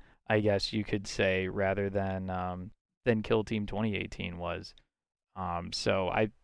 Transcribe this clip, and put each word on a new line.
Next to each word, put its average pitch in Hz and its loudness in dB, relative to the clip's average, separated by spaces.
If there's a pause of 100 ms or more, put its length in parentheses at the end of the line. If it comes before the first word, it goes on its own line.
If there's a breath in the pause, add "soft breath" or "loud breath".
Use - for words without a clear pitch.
(300 soft breath)
I 110 6
guess 104 4
you 107 0
could 101 -2
say, 95 2
rather 98 0
than, 95 -2
um, 90 -4 (320)
than 113 4
Kill 110 2
Team 104 -2
twenty 101 -2
eighteen 95 -6
was. 87 -6 (600)
Um, 90 -4
so 95 2
I 104 2 (140)